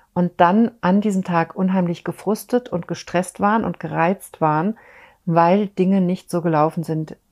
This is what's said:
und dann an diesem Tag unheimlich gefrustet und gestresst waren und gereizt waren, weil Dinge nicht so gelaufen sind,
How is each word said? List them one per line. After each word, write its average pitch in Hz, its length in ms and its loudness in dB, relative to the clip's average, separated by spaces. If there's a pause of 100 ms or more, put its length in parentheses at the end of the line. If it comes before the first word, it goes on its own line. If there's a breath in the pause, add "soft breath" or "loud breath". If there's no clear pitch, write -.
(160 soft breath)
und 180 260 0
dann 202 300 4 (100)
an 185 200 2
diesem 196 240 0
Tag 165 320 -2
unheimlich 185 480 -2
gefrustet 220 640 -4
und - 180 -6
gestresst - 540 -6
waren 208 240 0
und - 160 -6
gereizt 165 600 -4
waren, 160 380 0 (480 loud breath)
weil 175 400 4
Dinge 190 340 0
nicht 180 300 -2
so 175 100 -2
gelaufen 160 440 0
sind, 156 320 -6 (160)